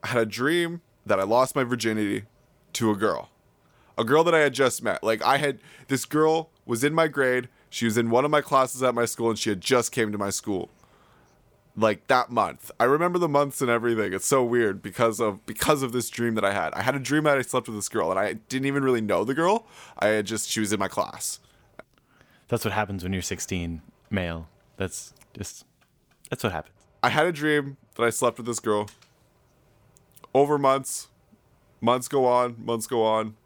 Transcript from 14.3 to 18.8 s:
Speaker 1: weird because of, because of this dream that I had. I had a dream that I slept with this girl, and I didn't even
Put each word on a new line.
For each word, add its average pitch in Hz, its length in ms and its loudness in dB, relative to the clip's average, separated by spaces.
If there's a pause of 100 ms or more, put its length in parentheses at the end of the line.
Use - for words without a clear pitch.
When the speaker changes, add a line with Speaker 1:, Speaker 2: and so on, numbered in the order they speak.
Speaker 1:
weird 113 380 2
because 113 380 0
of, 107 260 -2
because 139 360 0
of 127 80 -4
this 120 200 -4
dream 117 260 -2
that 98 80 0
I 98 80 2
had. 90 220 -2
I 98 80 -4
had 127 120 2
a 139 60 -4
dream 143 240 0
that 143 140 4
I 127 40 0
slept 123 240 -4
with 110 100 -8
this 104 120 -6
girl, 90 240 -2
and 95 80 0
I 98 140 0
didn't 131 320 -6
even 139 180 -2